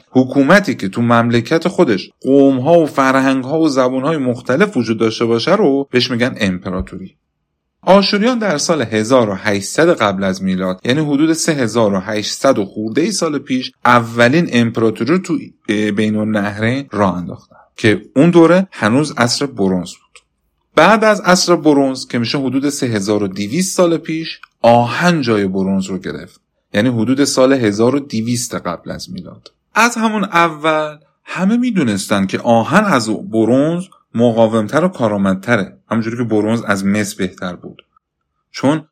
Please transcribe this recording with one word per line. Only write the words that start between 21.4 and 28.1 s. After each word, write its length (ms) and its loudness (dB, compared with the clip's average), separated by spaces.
برنز 520 2
که 120 -4
می‌شه 180 -2
حدود 320 -2
سه 160 -4
هزار 380 0
و 40 -2
دویست 500 -4
سال 200 2
پیش، 420 -10
آهن 600 4
جای 260 0
برنز 380 -2
رو 120 -6
گرفت، 440 -12
یعنی 160 0
حدود 340 0
سال 300 2
هزار 420 2
و 40 -2
دویست 560 -6